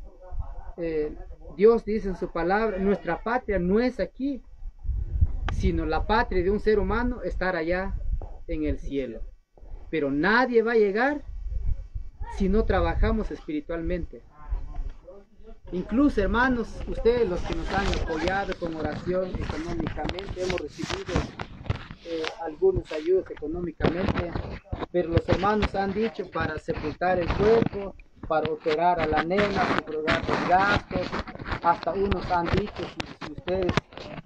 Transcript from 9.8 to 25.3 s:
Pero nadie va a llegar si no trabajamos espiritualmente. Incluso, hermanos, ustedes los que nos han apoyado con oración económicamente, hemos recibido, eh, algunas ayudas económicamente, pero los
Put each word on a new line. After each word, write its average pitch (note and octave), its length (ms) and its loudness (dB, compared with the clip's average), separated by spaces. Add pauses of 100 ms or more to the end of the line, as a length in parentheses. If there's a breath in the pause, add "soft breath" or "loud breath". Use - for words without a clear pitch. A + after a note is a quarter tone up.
Pero D3 200 0
nadie A3+ 520 4
va A3+ 100 2
a A#3 40 4
llegar A3+ 460 2 (1120)
si F#3+ 120 2
no G#3+ 160 4
trabajamos F#3+ 680 2
espiritualmente. E3 920 -6 (1500)
Incluso, A3 500 2
hermanos, A#3+ 680 0
ustedes A#3 400 2
los F3 140 -2
que E3 140 -2
nos D#3+ 180 -4
han G3 140 0 (160)
apoyado F3+ 580 0
con E3 160 -4
oración F3 540 -2
económicamente, F3 1120 -4
hemos F3+ 180 2
recibido, E3+ 540 0 (880)
eh, E3 180 -4 (220)
algunas E3+ 480 2
ayudas E3 380 0
económicamente, E3 1000 -2 (600)
pero F3 180 0
los E3 220 0